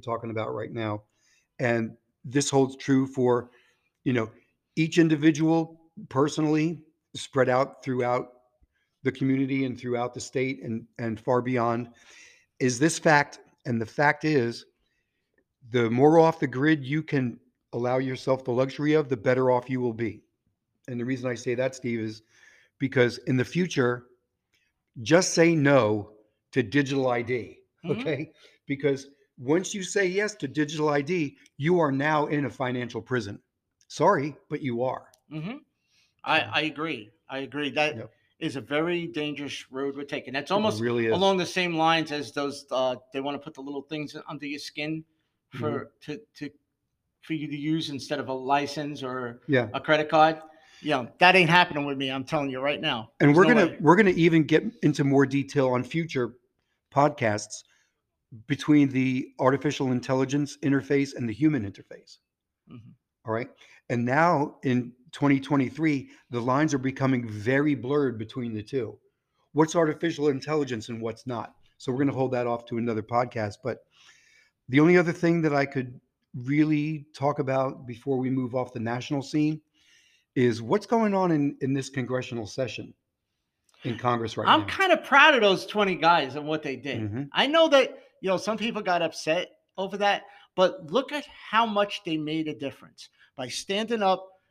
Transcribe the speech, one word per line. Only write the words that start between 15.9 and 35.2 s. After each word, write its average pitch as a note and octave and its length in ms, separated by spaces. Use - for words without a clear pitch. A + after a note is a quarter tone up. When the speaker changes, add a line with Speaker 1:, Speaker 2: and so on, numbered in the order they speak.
Speaker 1:
more C#3+ 280
off D#3+ 220
the D#3 60
grid C#3 380
you D3 180
can C3 380
allow B2 260
yourself C3 460
the C3 80
luxury C3+ 400
of, D3+ 160
the C3 80
better B2+ 340
off B2 200
you B2+ 100
will A#2+ 140
be. A2 280
And B2 120
the A#2 60
reason B2+ 240
I A#2+ 40
say A#2+ 200
that, C3 200
Steve, A#2 260
is A2 220
because B2 380
in C3+ 120
the B2 60
future, B2 600
just D#3+ 320
say E3+ 200
no B2 560
to C3 100
digital C3+ 460
I A#2+ 140
D, A2+ 360
Speaker 2:
Mm-hmm. F#3+ 160
Speaker 1:
okay? D3+ 320
Because C#3 420
once D#3 360
you G3 80
say F#3+ 240
yes G3+ 300
to C#3+ 120
digital D3+ 400
I D3 140
D, D3+ 340
you E3+ 240
are D3+ 120
now D3+ 340
in D3 180
a A#2+ 60
financial B2 520
prison. G#2+ 380
Sorry, D#3 480
but D3 140
you A#2+ 220
are. B2+ 240